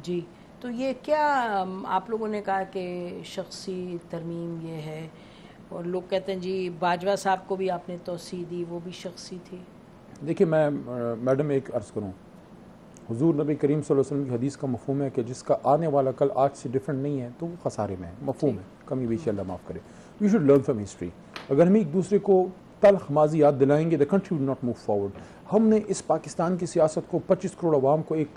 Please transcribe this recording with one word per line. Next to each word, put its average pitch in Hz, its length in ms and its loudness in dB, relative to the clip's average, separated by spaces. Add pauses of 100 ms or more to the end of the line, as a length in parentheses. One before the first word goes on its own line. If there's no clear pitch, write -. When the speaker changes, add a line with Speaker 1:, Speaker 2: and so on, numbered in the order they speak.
Speaker 1:
जी, 175 200 -6 (360)
तो 247 80 -10
ये 254 240 -4
क्या, 302 340 0 (140)
अम, 190 460 -2
आप 185 220 -2
लोगों 220 180 -4
ने 214 140 -4
कहा 196 220 -2
कि 180 600 -8
शख्सी 180 760 -8 (100)
तरमीम 170 500 -8
ये 165 140 -10
है, 156 360 -10 (600)
और 170 140 -10
लोग 180 240 -4
कहते 190 220 -2
हैं, 185 100 -4
"जी, 185 280 -4
बाजवा 175 460 0
साहब 190 340 0
को 196 60 0
भी 190 120 -2
आपने 175 300 -4
तौसीह 175 480 -8
दी, 175 180 -8
वो 170 160 -8
भी 175 120 -12
शख्सी - 460 -12
थी।" 180 300 -16 (560)
Speaker 2:
देखिए, 165 240 4
मैं, 156 200 4
अ, 123 480 -2
मैडम, 135 360 2
एक 135 200 0
अर्ज़ 117 240 -6
करूँ, 101 180 -4 (960)
हुजूर 147 260 2
नबी 147 200 0
करीम 147 260 0
सल्लल्लाहु 151 120 0
अलैहि 139 60 6
वसल्लम 143 240 0
की 131 60 -6
हदीस 123 260 -2
का 143 120 -6
मफ़हूम 135 340 -4
है 135 80 -2
कि 123 140 -2
जिसका 127 320 -2 (100)
आने 151 220 4
वाला 139 240 2
कल 139 260 0
आज 135 140 4
से - 180 -12
different 135 340 -2
नहीं 143 160 -2
है, 123 200 -10
तो 165 60 -6
वो 170 200 -8
खसारे 101 320 -4
में 90 100 -10
है, 85 60 -14 (100)
मफ़हूम 139 280 0
Speaker 1:
जी। 101 60 -4
Speaker 2:
है, - 80 -12 (220)
कमी 131 200 -4
बेशी 113 220 -2
अल्लाह 98 160 -4
माफ़ 92 220 -10
करे। - 140 -10 (420)
We 208 60 4
should 185 200 4
learn 139 200 6
from 117 140 -2
history। 90 260 -10 (420)
अगर 151 160 6
हम 196 100 6
एक 180 140 2
दूसरे 190 280 0
को 185 300 4 (320)
तल्ख़ 202 300 6
माजी 151 300 4
याद 147 120 8
दिलाएंगे, 147 440 4
the 139 120 4
country 196 220 2
will 135 180 0
not 131 80 -2
move 120 200 -2 (120)
forward। 101 200 0 (420)
हमने 220 260 6
इस 202 240 -2
पाकिस्तान 165 560 0
की 175 100 -4
सियासत 160 440 2
को, 170 80 0
पच्चीस - 360 0
करोड़ 165 200 2
अवाम 139 260 4
को - 140 -4
एक 156 220 0